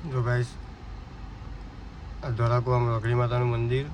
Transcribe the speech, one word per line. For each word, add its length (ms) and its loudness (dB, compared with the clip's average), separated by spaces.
જો 100 0
ગાઈસ, 300 2
આ 60 -4
ધોળાકુવામાં 680 4
વઘડી 180 2
માતાનું 360 4
મંદિર. 440 2